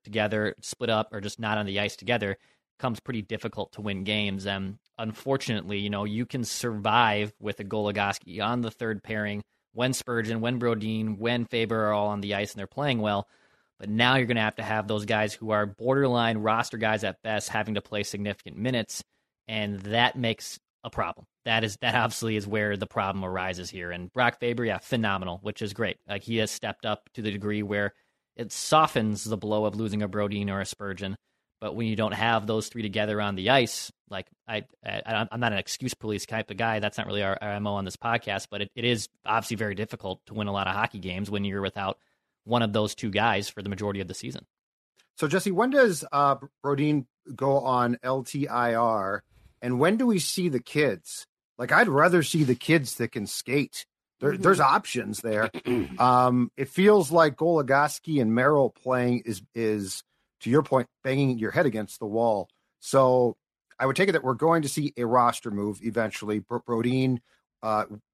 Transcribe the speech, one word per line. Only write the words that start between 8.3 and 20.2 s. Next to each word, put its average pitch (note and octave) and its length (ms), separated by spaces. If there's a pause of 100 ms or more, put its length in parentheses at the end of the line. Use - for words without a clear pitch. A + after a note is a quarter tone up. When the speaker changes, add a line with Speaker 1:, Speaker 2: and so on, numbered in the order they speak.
Speaker 1:
on A#2+ 180
the A2+ 80
third A2 320
pairing G#2 420 (280)
when B2 200
Spurgeon, A#2 480
when A#2+ 180
Brodin, A2 600
when A#2 260
Faber A2 440
are G#2+ 40
all G#2 160
on G#2 120
the G2+ 140
ice G2+ 180
and G#2 60
they're G2 80
playing C3+ 340
well. G#2 280 (500)
But G#2 100
now A#2+ 280
you're B2+ 100
gonna A#2 140
have G#2+ 160
to A2 60
have G#2+ 240
those G#2 180
guys G#2+ 300
who A2 160
are G#2 160
borderline A#2+ 720
roster A2 400
guys A2 260
at - 180
best G#2+ 260
having G#2+ 260
to G2+ 60
play G#2 220
significant G2+ 540
minutes, A#2 460 (460)
and G#2 320
that A2+ 360
makes A#2 440 (240)